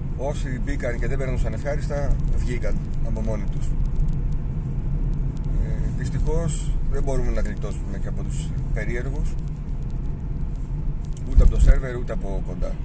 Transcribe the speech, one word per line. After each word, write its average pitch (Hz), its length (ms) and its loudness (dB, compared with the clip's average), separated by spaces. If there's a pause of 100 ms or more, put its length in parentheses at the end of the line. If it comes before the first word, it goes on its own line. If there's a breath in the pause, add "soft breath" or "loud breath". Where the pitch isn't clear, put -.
(180)
Όσοι 131 480 -2
μπήκαν 127 340 -2
και 123 80 0
δεν 131 100 0
περνούσαν 127 360 0
ευχάριστα, 143 640 0 (220)
βγήκαν - 380 0 (300)
από 113 160 -2
μόνοι 107 300 -2
τους. - 140 -2 (2000)
Ε, - 340 0
δυστυχώς - 760 0 (180)
δεν 135 120 2
μπορούμε 131 280 2
να - 100 0
γλιτώσουμε - 600 -2
και - 60 -2
από - 160 -4
τους - 260 -4 (240)
περίεργους, - 600 -2 (2000)
ούτε - 120 10
από - 80 8
το - 80 2
σερβερ, 127 360 8
ούτε 120 180 -4
από 95 340 -2
κοντά 87 240 -2 (140)